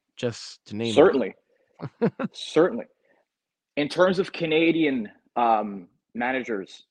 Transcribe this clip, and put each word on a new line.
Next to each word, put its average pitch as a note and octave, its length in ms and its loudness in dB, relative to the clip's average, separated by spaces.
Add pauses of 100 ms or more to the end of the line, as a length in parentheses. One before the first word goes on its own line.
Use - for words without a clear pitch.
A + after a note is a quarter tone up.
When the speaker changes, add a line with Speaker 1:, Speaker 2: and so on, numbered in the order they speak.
(160)
Speaker 1:
just - 500 -8
to G#2 100 -12
name A2+ 160 -4
Speaker 2:
Certainly. C3 420 4 (640)
Speaker 1:
one. A3+ 140 0 (100)
<laughs> B2+ 100 -8
Speaker 2:
Certainly. - 540 -2 (920)
In C#3+ 120 -2
terms F3+ 300 2
of - 140 -4
Canadian, D#3+ 760 0 (280)
um, G#2+ 520 0 (260)
managers, A#2+ 760 -6